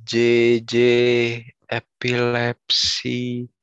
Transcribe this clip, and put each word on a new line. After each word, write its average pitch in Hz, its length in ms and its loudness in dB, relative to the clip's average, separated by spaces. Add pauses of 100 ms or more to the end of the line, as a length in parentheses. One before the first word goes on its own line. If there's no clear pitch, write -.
J 113 160 -6 (480)
J 117 100 -6 (920)
epilepsi. 120 1800 -4 (180)